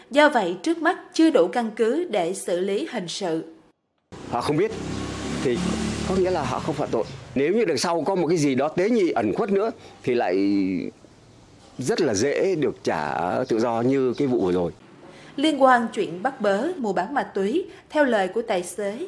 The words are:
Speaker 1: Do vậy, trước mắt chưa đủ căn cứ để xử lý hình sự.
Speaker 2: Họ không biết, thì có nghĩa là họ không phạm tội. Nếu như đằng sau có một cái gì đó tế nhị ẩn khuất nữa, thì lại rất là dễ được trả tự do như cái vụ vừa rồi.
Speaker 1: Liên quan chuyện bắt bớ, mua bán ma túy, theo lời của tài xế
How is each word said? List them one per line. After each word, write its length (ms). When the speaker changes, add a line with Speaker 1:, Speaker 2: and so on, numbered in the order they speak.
Speaker 1:
Do 180
vậy, 340
trước 140
mắt 200
chưa 160
đủ 180
căn 280
cứ 340
để 240
xử 260
lý 320
hình 160
sự. 360
Speaker 2:
Họ 120
không 160
biết, 140
thì 140
có 60
nghĩa 160
là 120
họ 160
không 160
phạm 160
tội. 120
Nếu 180
như 120
đằng 120
sau 240
có 140
một 120
cái 100
gì 180
đó 120
tế 220
nhị 220
ẩn 220
khuất 180
nữa, 200
thì 100
lại 220
rất 240
là 120
dễ 420
được 280
trả 320
tự 120
do 220
như 320
cái 140
vụ 120
vừa 120
rồi. 200
Speaker 1:
Liên 280
quan 300
chuyện 300
bắt 180
bớ, 260
mua 160
bán 200
ma 100
túy, 420
theo 160
lời 220
của 140
tài 220
xế 340